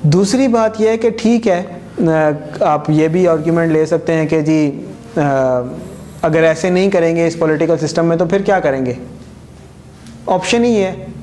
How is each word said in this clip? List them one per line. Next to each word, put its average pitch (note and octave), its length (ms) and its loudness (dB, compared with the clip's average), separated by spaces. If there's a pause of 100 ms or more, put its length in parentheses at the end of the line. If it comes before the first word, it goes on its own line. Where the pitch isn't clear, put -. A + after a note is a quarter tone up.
दूसरी G3 420 2
बात A3 340 0
यह A3 100 2
है A3+ 60 0
कि A3+ 140 0
ठीक A3+ 360 0
है, F3+ 160 2
अ, D#3+ 720 0 (300)
आप D3+ 260 0
ये D#3 180 4
भी F3+ 180 2
argument E3 460 2
ले D#3 140 2
सकते E3 280 -2
हैं D#3+ 140 0
कि D#3+ 140 0
जी, D#3 280 2 (480)
अ, D#3 60 2 (1000)
अगर D#3+ 200 2
ऐसे D#3+ 260 2
नहीं F#3 200 2
करेंगे E3 380 2
इस E3 80 -4
political D#3+ 420 0
system D#3+ 280 -2
में E3+ 120 2
तो F3+ 80 0
फिर G3 160 0
क्या G3 180 2
करेंगे, C3 380 -2 (1300)
Option A#3 340 0
ही A#3+ 120 2
है। F#3+ 480 -4